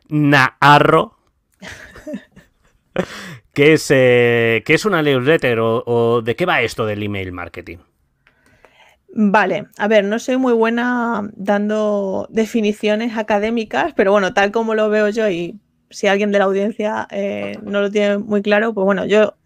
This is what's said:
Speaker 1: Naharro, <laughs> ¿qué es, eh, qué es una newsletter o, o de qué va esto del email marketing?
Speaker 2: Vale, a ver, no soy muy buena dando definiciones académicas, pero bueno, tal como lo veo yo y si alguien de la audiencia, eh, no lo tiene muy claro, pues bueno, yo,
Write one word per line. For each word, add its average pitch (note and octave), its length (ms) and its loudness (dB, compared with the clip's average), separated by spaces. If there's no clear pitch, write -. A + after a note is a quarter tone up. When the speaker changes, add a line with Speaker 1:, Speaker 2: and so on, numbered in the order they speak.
Speaker 1:
Naharro, D3 1080 4
<laughs> - 1900 -14
¿qué D3 200 4
es, - 160 -2
eh, A#2+ 760 2
qué D3 80 0
es D#3+ 120 -2
una F3+ 160 -2
newsletter C3+ 580 0
o, A2+ 260 -2
o A#2 360 0
de A2+ 140 -4
qué F3+ 100 -4
va D#3+ 160 0
esto A2+ 240 -4
del G#2 180 -6
email G2 280 -8
marketing? F2 460 -14
Speaker 2:
Vale, G3 540 2
a G#3 120 -2
ver, G#3 160 4
no G#3+ 140 -2
soy B3+ 180 -2
muy C4 160 2
buena A#3 800 0
dando G#3 920 -2
definiciones G#3+ 880 -2
académicas, A3 800 -2
pero G3 180 2
bueno, F#3 200 2
tal G3+ 180 2
como A3+ 220 -2
lo G#3+ 160 0
veo G#3 200 2
yo G#3+ 200 0
y F3 300 -6
si - 180 -4
alguien G3+ 240 0
de G3+ 80 2
la F#3+ 60 4
audiencia, G#3 640 -2
eh, G3+ 500 -6
no G3+ 200 -4
lo G3+ 100 0
tiene G3+ 260 2
muy G#3 240 -2
claro, G#3 320 0
pues G3 120 0
bueno, G3 200 0
yo, G#3 300 2